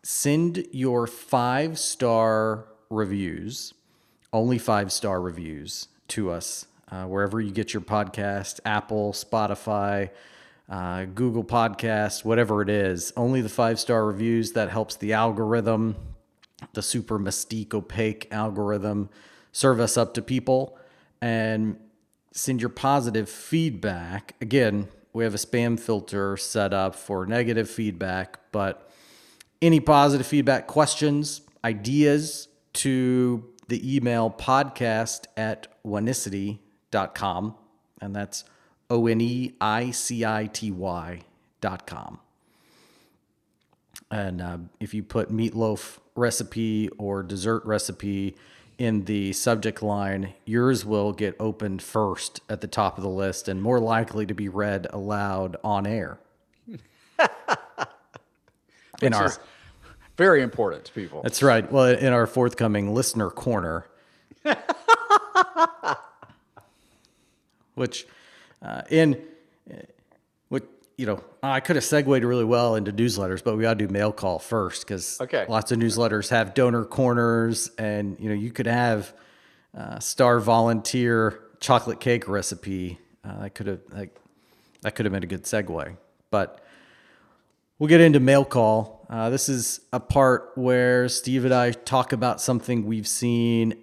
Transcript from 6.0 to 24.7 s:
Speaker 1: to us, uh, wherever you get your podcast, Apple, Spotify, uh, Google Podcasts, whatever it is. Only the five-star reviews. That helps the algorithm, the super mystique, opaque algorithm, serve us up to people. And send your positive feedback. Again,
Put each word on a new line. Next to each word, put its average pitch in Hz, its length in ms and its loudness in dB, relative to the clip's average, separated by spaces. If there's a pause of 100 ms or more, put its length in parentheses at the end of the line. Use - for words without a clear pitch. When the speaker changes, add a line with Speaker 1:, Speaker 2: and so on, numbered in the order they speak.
Speaker 1:
to 101 220 -4
us, - 340 -8 (260)
uh, 92 140 -10
wherever 98 340 -2
you 104 120 -4
get 104 220 -4
your 104 80 -4
podcast, 101 840 -4
Apple, 107 480 -2
Spotify, 101 960 -2 (600)
uh, 92 360 -6
Google 113 400 -2
Podcasts, 110 800 0
whatever 110 360 2
it 98 80 0
is. 95 460 0
Only 127 260 0
the 110 80 -4
five-star 113 560 0
reviews. 113 460 0
That 107 180 -2
helps 107 280 -4
the 107 160 -2
algorithm, 110 840 0 (760)
the 107 80 -8
super - 360 -4
mystique, 104 560 -6
opaque 107 580 -4
algorithm, 104 760 -4 (420)
serve 131 280 2
us 117 180 0
up 117 180 2
to 120 60 -4
people. 131 560 -2 (440)
And 110 580 -2 (560)
send 131 240 -4
your 120 100 -4
positive 120 600 0
feedback. 101 1120 -4
Again, 107 460 0 (260)